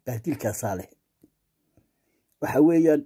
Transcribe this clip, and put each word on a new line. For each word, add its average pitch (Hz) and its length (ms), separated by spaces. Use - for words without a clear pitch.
bahdilkaasaa 113 720
leh. 92 120
Waxa 175 180
weeyaan, 160 460